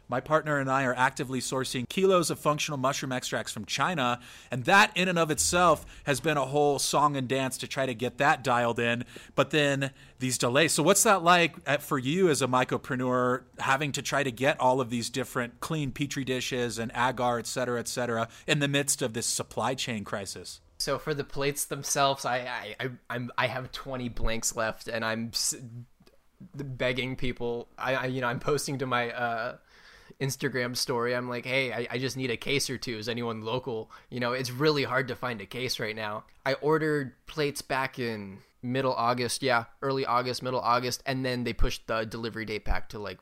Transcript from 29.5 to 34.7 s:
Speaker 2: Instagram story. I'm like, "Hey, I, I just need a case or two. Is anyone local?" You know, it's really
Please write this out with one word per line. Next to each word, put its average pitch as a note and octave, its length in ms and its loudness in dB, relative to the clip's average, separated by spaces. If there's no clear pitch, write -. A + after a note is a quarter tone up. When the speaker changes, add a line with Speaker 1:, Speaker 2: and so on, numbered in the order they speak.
Speaker 2:
Instagram B2+ 560 -2
story. A#2+ 400 0
I'm B2 140 -2
like, A#2+ 160 -6
"Hey, B2+ 260 0
I, A2+ 200 -4
I A#2+ 60 -2
just B2+ 200 -4
need C3 120 -2
a A2+ 80 -2
case - 320 0
or B2 80 -4
two. A2+ 200 -6
Is G#2+ 100 -8
anyone A#2 340 -4
local?" A2+ 480 -6
You A#2+ 100 -8
know, B2 140 0
it's B2+ 180 -4
really C#3+ 320 2